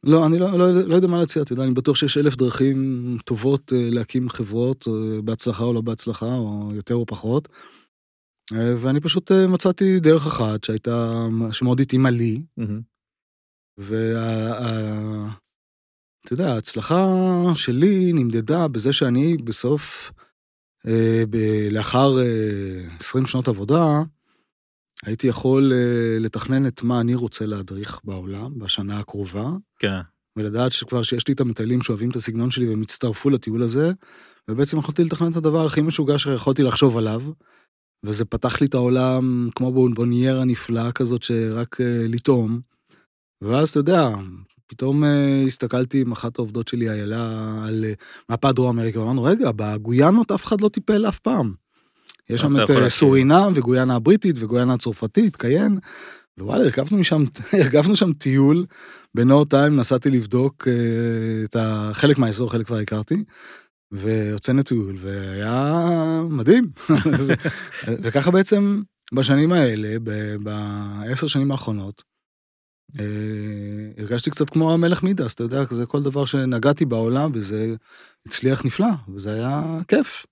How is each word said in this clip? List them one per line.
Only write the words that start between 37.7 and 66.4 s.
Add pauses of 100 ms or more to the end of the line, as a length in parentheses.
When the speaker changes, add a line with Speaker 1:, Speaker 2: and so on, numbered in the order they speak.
Speaker 1:
וזה
פתח
לי
את
העולם
כמו
בונבוניירה
נפלאה
כזאת
שרק,
אה,
לטעום. (840)
ואז,
אתה
יודע, (580)
פתאום,
אה,
הסתכלתי
עם
אחת
העובדות
שלי,
איילה, (380)
על,
אה, (420)
מפת
דרום
אמריקה,
ואמרנו,
"רגע,
בגויאנות
אף
אחד
לא
טיפל
אף
פעם." (800)
יש
Speaker 2:
אז
Speaker 1:
שם
Speaker 2:
אתה
Speaker 1:
את,
Speaker 2:
יכול
Speaker 1:
אה,
Speaker 2:
להכיר.
Speaker 1:
סורינם
וגויאנה
הבריטית
וגויאנה
הצרפתית,
קיין, (640)
ווואלה,
הרכבנו
משם, (160)
<laughs>
הרכבנו
שם
טיול, (500)
בנו
טיים
נסעתי
לבדוק,
אה, (720)
את
ה-,
חלק
מהאזור,
חלק
כבר
הכרתי, (680)
והוצאנו
טיול,
והיה (500)
מדהים. (200)